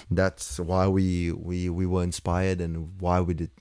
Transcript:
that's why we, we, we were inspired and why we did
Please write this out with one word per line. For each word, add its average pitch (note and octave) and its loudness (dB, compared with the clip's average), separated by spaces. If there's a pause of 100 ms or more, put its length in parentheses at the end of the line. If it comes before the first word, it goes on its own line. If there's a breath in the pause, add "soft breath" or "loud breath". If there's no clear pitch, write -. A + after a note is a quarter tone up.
that's - 0
why F#2 2
we, F2+ 2
we, F2+ -4
we F2+ 0
were F2+ 2
inspired F2+ 0
and E2+ -6
why F2+ 2
we F2+ 0
did D#2+ -4